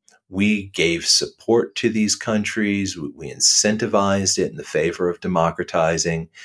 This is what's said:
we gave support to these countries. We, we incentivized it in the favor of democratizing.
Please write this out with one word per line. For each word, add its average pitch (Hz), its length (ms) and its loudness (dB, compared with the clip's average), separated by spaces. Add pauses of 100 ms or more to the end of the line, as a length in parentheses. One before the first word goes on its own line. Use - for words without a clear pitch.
(300)
we 98 400 0
gave 85 360 0
support - 680 0
to 117 140 0
these 107 260 0
countries. 104 800 -2
We, 73 200 -8
we 73 160 -12
incentivized 101 1080 2
it 87 140 0
in - 60 -14
the 73 60 -12
favor 85 460 0
of 87 100 -4
democratizing. 85 1080 0 (160)